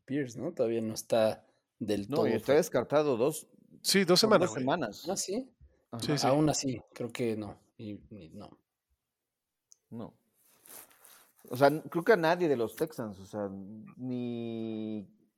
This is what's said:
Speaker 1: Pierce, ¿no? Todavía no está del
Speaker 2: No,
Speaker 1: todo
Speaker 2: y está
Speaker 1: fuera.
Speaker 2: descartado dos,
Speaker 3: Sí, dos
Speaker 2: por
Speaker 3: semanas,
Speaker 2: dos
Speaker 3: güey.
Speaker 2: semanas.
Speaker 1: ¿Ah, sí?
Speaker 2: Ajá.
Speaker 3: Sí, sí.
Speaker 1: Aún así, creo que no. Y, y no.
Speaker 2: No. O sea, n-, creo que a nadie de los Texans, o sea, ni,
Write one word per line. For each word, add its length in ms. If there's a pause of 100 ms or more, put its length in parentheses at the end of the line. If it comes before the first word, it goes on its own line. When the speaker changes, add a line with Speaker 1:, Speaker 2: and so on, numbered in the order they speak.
Speaker 1:
Pierce, 340
¿no? 120
Todavía 300
no 120
está 520 (340)
del 300
Speaker 2:
No, 80
Speaker 1:
todo 100
Speaker 2:
y 60
está 140
Speaker 1:
fuera. 120
Speaker 2:
descartado 580
dos, 300 (340)
Speaker 3:
Sí, 240
dos 160
Speaker 2:
por 80
Speaker 3:
semanas, 180
Speaker 2:
dos 40
Speaker 3:
güey. 120
Speaker 2:
semanas. 460
Speaker 1:
¿Ah, 80
sí? 320 (420)
Speaker 2:
Ajá. 120
Speaker 3:
Sí, 140
sí. 100
Speaker 1:
Aún 220
así, 320 (120)
creo 180
que 240
no. 240 (180)
Y, 220 (100)
y 240
no. 240 (1300)
Speaker 2:
No. 280 (1300)
O 80
sea, 100
n-, 220
creo 140
que 100
a 40
nadie 300
de 100
los 180
Texans, 440
o 60
sea, 240 (480)
ni, 1080 (320)